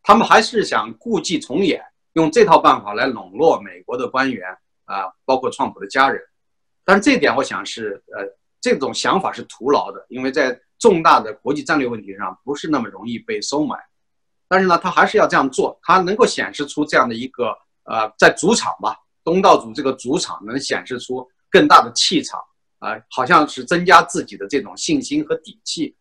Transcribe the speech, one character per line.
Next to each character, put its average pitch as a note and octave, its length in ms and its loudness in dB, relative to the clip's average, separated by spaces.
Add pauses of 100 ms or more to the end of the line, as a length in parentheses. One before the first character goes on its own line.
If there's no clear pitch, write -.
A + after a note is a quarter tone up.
他 - 120 4
们 A3+ 140 4
还 A3+ 140 6
是 A3 220 -2
想 A2+ 340 -4
故 A3+ 220 -2
伎 D#3 200 -4
重 - 240 -4
演， - 180 0 (320)
用 D#3+ 160 2
这 A3+ 140 6
套 D#3+ 160 6
办 C3+ 240 2
法 G#2 100 -10
来 B2 140 -2
笼 G2+ 240 -10
络 B2 300 2
美 F2+ 220 -18
国 B2 140 -10
的 B2+ 100 -6
官 C3 220 -2
员， F#2+ 160 -10 (400)
啊， G2 200 -6 (180)
包 C3 140 0
括 B2+ 120 -4
川 A#2+ 220 -6
普 - 80 -20
的 G2 80 -12
家 C3+ 220 0
人。 G#2 120 -6 (640)
但 G3+ 180 4
这 B3+ 160 4
点 A#2+ 160 2
我 C3+ 80 0
想 G2 240 -6
是， G#2 420 -10
呃， G#2 180 -12 (340)
这 A#3+ 180 0
种 B2 160 -4
想 C#3+ 280 0
法 G2+ 100 -4
是 A#2 120 -12
徒 - 280 -6
劳 F#2+ 200 0
的， F#2+ 180 -18
因 B2+ 120 -10
为 C3 80 -4
在 C3 300 -2 (180)
重 F3+ 240 4
大 D3 200 6
的 G#2+ 140 -10
国 C3+ 180 -4
际 D3+ 100 -4
战 D#3 160 0
略 B2+ 80 -2
问 A2+ 140 -8
题 G2 160 -16
上 F#2+ 260 -8
不 - 100 -6
是 - 140 -8
那 D3 120 0
么 G#2+ 100 -6
容 G2 180 -16
易 A#2 100 -8
被 G#2+ 240 -8
收 D3 240 -2
买。 G#2 120 -6 (720)
但 F#3+ 120 2
是 F#3+ 60 2
呢， E3+ 100 4
他 F3+ 140 -4
还 F3+ 160 4
是 G#3+ 100 0
要 E3+ 80 6
这 E3 120 0
样 C#3 120 2
做， - 320 -4
他 F#3 180 2
能 F3+ 160 -2
够 A3+ 100 4
显 F#2+ 280 -6
示 G#2+ 120 -6
出 D3+ 200 -4
这 D#3+ 120 0
样 B2+ 100 4
的 A#2 80 -6
一 B2 140 -10
个， A2 260 -6 (300)
呃， A2+ 340 -4
在 E3 180 8
主 F#3+ 160 2
场 - 280 -2
吧， - 140 -4 (280)
东 F3+ 180 0
道 - 160 6
主 A2 160 -8
这 C#3+ 80 -10
个 C3+ 120 -2
主 C3+ 240 -4
场 - 280 -8
能 B2 140 -8
显 A2+ 260 -6
示 A#2+ 140 -10
出 B2+ 260 -10 (240)
更 D#3+ 180 6
大 D#3 140 8
的 A#2 120 -4
气 - 280 0
场， - 180 -10 (400)
啊， G#2+ 200 -8 (100)
好 B2+ 160 -2
像 D#3 220 6
是 C3 160 -12
增 F3 220 -2
加 F3+ 160 8
自 D#3 220 -6
己 G#2 120 -14
的 G2 120 -10
这 C#3 140 -2
种 F#2 140 -16
信 C#3+ 260 -2
心 D3 240 -4
和 D#3+ 120 -4
底 - 260 -20
气 - 380 -8